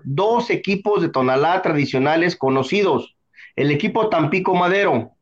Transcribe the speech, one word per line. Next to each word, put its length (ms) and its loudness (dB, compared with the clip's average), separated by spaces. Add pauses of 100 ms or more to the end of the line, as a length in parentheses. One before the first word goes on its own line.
Dos 440 0
equipos 520 -2
de 80 0
Tonalá 520 2
tradicionales 760 0
conocidos. 800 0 (400)
El 120 2
equipo 380 0
Tampico 480 0
Madero 560 0 (100)